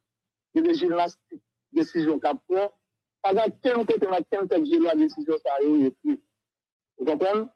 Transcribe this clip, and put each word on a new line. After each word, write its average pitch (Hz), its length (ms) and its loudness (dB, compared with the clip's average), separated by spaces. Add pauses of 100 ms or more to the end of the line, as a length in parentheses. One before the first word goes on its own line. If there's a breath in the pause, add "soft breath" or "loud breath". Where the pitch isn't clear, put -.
(540)
il 320 100 2
y - 20 0
a 349 60 2
des 320 60 0
gymnastiques, 339 640 -4 (300)
décisions 156 480 0
qu'a 147 160 -2
pris, - 200 -4 (680)
pas 196 120 0
dans 214 180 0 (100)
quel 247 240 0
côté, 220 200 0
dans 185 140 0 (100)
quel 196 180 -4
texte 302 240 0
de 330 120 4
la 330 120 2
décision, 302 380 0 (100)
ça 302 160 -2
a - 40 0
eu 143 220 2
et 131 60 0
puis. - 300 -4 (760)
Vous 127 80 -6
comprenez ? 190 500 -2